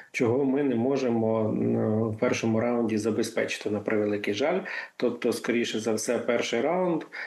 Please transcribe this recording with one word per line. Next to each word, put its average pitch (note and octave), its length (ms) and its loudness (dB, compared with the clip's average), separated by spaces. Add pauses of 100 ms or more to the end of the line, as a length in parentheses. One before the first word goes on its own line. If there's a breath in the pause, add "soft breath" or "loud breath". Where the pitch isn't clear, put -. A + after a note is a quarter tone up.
(120 loud breath)
чого C3 320 2
ми C3+ 180 2
не C3+ 120 2
можемо, A#2 680 2
м, A2+ 680 2
в G#2+ 80 -6
першому A2+ 420 2
раунді A#2 380 0
забезпечити, G#2+ 720 -2
на G#2 100 -2
превеликий G#2 540 0
жаль. D#3 260 0 (360 loud breath)
Тобто, A#2+ 360 0
скоріше A2+ 480 -2
за A2+ 120 0
все, A#2 260 -2
перший A#2 420 0
раунд, E3+ 440 0 (220 loud breath)